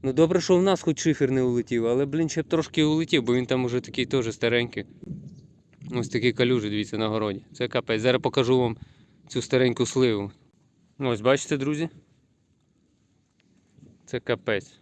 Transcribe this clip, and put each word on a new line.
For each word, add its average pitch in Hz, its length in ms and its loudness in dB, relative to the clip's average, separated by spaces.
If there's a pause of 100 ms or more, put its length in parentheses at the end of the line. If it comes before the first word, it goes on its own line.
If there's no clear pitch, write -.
Ну 131 100 0
добре, 165 280 4
що 185 160 4
в 180 60 4
нас 190 180 2
хоч 156 180 0
шифер 143 320 0
не 131 100 2
улетів, 120 440 0
але, 127 200 2
блін, 156 240 -2
ще 160 140 -4
б - 40 -8
трошки 160 360 0
улетів, 156 400 2
бо 120 120 2
він 127 100 2
там 127 200 0
уже 123 140 -2
такий 120 260 -4
теж 117 280 -2
старенький. 117 520 -2 (1040)
Ось 120 180 -4
такі 117 240 2
калюжі, 123 360 2
дивіться, 104 280 -4
на 110 100 0
городі. 107 460 -2
Це 123 140 -4
капець. 113 340 -2
Зараз 127 200 2
покажу 127 380 2
вам 117 180 0 (500)
цю 127 140 -4
стареньку 127 440 2
сливу. 110 460 0 (680)
Ось, 120 220 -4
бачите, 135 360 0
друзі? 151 320 -4 (2250)
Це 127 140 -6
капець. - 640 -4